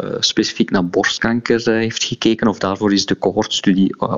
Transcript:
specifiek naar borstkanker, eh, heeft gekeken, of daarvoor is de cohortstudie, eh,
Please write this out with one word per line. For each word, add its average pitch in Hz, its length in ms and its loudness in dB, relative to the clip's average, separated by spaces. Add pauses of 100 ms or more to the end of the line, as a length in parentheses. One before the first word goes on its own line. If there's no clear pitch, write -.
(180)
specifiek - 520 -2
naar 90 160 2
borstkanker, 117 840 0
eh, 113 60 2
heeft 113 300 -2
gekeken, 113 420 0
of 101 120 0
daarvoor 98 340 0
is 98 140 2
de 95 120 -2
cohortstudie, 98 800 0
eh, - 200 -2